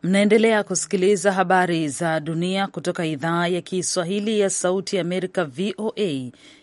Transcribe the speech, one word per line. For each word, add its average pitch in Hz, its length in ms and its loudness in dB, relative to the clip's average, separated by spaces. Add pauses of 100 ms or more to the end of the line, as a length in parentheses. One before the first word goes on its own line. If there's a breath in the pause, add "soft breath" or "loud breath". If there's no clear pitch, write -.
Mnaendelea 208 600 4
kusikiliza 190 680 2
habari 180 560 2
za 160 320 -2
dunia 175 460 -2
kutoka 175 400 -4
idhaa 165 400 -2
ya 175 140 0
Kiswahili 196 800 -2
ya 196 100 4
Sauti 185 460 -2
ya 180 60 0
Amerika, 180 420 -2
V 156 340 -6
O 214 180 -4
A, 139 340 -4 (320 loud breath)